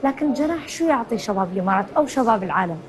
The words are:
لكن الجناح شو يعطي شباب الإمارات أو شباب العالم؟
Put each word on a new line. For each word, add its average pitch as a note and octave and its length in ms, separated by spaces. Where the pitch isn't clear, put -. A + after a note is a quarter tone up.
لكن C#4 260
الجناح D4+ 380
شو - 180
يعطي A#3+ 320
شباب F#3+ 360
الإمارات F#3+ 320
أو D4+ 100
شباب A3+ 360
العالم؟ E3+ 340